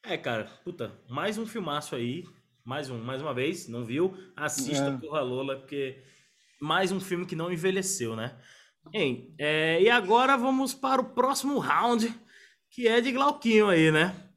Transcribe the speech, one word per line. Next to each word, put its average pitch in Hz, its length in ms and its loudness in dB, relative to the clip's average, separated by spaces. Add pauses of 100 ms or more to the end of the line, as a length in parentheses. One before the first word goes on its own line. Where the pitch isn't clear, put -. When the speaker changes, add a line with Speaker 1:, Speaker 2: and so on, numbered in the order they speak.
Speaker 1:
É, 175 120 -6
cara, 117 280 -4 (200)
puta, - 340 -10 (100)
mais 170 280 -4
um 226 80 -6
filmaço 156 500 -6
aí, 127 300 -6 (400)
mais 135 240 -8
um, 123 100 -8
mais 131 220 -8
uma 147 140 -6
vez, 147 340 -4
não 117 160 -8
viu? 160 320 -2 (200)
Assista 147 520 -2
Speaker 2:
É. 139 80 -4
Speaker 1:
Porra 151 240 -6
Lola, 131 380 -4
porque 135 440 -8 (580)
mais 175 320 0
um 190 80 -2
filme 185 260 -4
que 185 100 -8
não 170 160 -4
envelheceu, 180 640 -2
né? 117 200 -8 (580)
Hein, 147 440 -2
é, 156 440 2
e 220 80 6
agora 247 460 4
vamos 262 360 0
para 262 300 0
o - 80 -6
próximo 262 480 0
round, 220 540 2 (580)
que 240 180 0
é 233 120 6
de 247 120 0
Glauquinho 233 560 4
aí, 160 240 6
né? 170 240 2 (200)